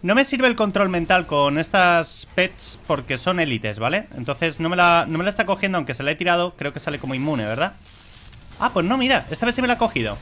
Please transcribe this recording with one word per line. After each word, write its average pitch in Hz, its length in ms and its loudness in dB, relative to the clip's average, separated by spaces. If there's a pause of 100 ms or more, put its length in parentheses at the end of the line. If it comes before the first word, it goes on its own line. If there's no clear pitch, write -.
No 180 120 2
me 269 100 4
sirve 262 220 0
el 240 80 4
control 202 340 2
mental 175 380 2
con 143 320 2
estas 170 760 2
pets - 500 -2
porque 131 320 -2
son 180 220 -2
élites, 110 400 -2
¿vale? 160 260 -2 (100)
Entonces 143 440 -4
no 165 80 0
me 180 80 0
la, 170 320 6
no 160 100 -2
me 175 60 -2
la 202 60 0
está 196 160 -2
cogiendo, 190 320 0
aunque 131 160 -4
se 131 100 -8
la 147 80 0
he - 20 -2
tirado. 175 400 0
Creo 143 180 -6
que 147 60 -12
sale 143 220 -6
como 135 160 -6
inmune, 135 280 -2
¿verdad? 135 280 -2 (880)
Ah, 233 120 0
pues 175 140 0
no, 240 100 2
mira, 254 360 2
esta 226 140 -4
vez 240 100 -2
sí 254 60 -2
me 247 60 0
la 247 60 2
ha 220 40 -4
cogido. 117 420 -2